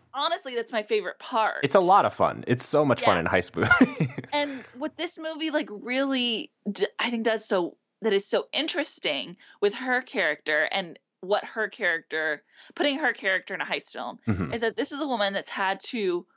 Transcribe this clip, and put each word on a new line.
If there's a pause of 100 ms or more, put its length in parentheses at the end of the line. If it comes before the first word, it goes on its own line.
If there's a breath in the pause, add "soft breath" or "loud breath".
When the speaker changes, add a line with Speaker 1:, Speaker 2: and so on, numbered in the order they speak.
(120)
Speaker 1:
honestly,
that's
my
favorite
part.
Speaker 2:
It's
a
lot
of
fun.
It's
so
much
fun
Speaker 1:
Yeah.
Speaker 2:
in
heist
movies. (140)
<laughs>
Speaker 1:
And (120)
what
this
movie,
like,
really (180)
d-, (120)
I
think
does
so, (240)
that
is
so
interesting (240 soft breath)
with
her
character
and (220)
what
her
character, (320 loud breath)
putting
her
character
in
a
heist
film, (100)
Speaker 2:
Mm-hmm.
Speaker 1:
is
that
this
is
a
woman
that's
had
to (100)